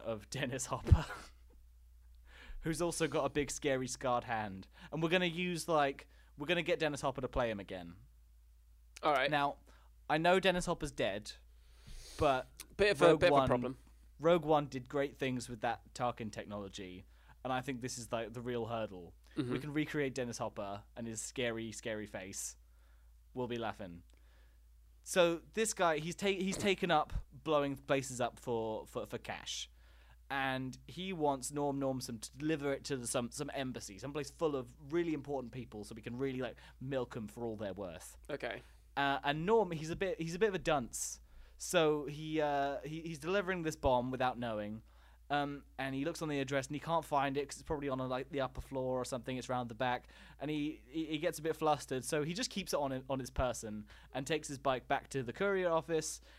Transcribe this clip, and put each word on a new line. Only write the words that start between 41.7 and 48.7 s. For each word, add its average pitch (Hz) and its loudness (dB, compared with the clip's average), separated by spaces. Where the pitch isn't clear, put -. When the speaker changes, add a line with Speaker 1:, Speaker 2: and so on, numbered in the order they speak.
Speaker 1:
he, 156 -2
uh, 139 2
he, 160 -6
he's 160 -8
delivering 180 0
this 156 0
bomb 127 4
without 127 2
knowing. 110 -4
Um, 143 0
and 135 -2
he 139 -2
looks 165 -4
on 160 -2
the 143 0
address 135 0
and 147 -6
he 143 -6
can't 165 0
find 139 2
it 143 0
'cause - -10
it's - -16
probably 147 -2
on 131 0
a, 131 -2
like, 127 -2
the 139 0
upper 127 -2
floor 127 -2